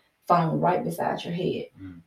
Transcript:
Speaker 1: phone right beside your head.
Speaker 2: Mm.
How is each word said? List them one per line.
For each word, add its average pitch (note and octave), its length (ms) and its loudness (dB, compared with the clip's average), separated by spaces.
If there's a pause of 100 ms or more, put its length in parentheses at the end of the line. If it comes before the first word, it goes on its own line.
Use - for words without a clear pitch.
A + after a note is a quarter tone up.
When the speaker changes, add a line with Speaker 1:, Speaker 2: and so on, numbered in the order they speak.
(260)
Speaker 1:
phone E3 320 4
right E3+ 240 2
beside - 420 -4
your E3+ 80 -6
head. - 340 -2 (140)
Speaker 2:
Mm. - 260 -16